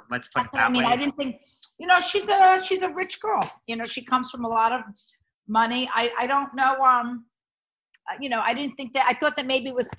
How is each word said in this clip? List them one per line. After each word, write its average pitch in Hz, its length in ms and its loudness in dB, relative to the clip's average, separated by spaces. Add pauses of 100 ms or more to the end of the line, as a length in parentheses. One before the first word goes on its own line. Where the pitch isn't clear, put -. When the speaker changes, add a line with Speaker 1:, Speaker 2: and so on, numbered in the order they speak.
Speaker 1:
Let's 123 200 -6
put - 140 0
Speaker 2:
That's - 100 -16
Speaker 1:
it - 40 -8
Speaker 2:
what 113 40 4
I 117 60 4
Speaker 1:
that - 40 0
Speaker 2:
mean. 247 140 0
Speaker 1:
way. 233 60 2
Speaker 2:
I 247 40 2
didn't 285 220 -4
think, 269 240 -6 (360)
you 330 80 -14
know, 359 140 6
she's 370 300 -2
a, 381 340 6
she's 381 180 -2
a 359 80 -2
rich 370 300 -6
girl. 381 280 -2 (200)
You 226 80 -6
know, 233 100 -6
she 233 180 -8
comes 254 280 -2
from 240 140 -8
a - 40 -2
lot 226 220 2
of 247 100 -2 (680)
money. 226 460 2
I, 233 240 2
I 247 100 -2
don't 277 280 0
know. 269 280 2
Um, 247 420 2 (840)
uh, 190 80 -10
you 277 100 -6
know, 233 100 0
I 226 160 0
didn't 277 200 -6
think 262 180 -10
that, 262 140 2
I 254 60 4
thought 302 220 0
that 277 100 -4
maybe 262 260 -2
with, 247 280 -4